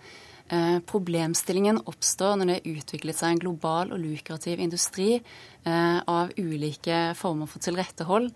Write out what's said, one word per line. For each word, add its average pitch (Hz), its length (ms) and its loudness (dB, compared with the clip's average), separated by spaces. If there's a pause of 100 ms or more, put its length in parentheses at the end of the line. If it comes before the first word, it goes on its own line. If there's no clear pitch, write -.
(500)
Eh, 170 300 4
problemstillingen 175 1080 2
oppstår 196 540 0
når 185 80 2
det 180 80 4
har 170 240 -4
utviklet 156 400 -8
seg 170 140 2
en 170 60 2
global 170 520 -2
og 190 80 -4
lukrativ 160 600 -6
industri, 190 640 0 (440)
eh, 170 420 4
av 175 300 0
ulike 165 800 -2
former 156 300 -2
for 151 120 -16
tilrettehold. 185 760 0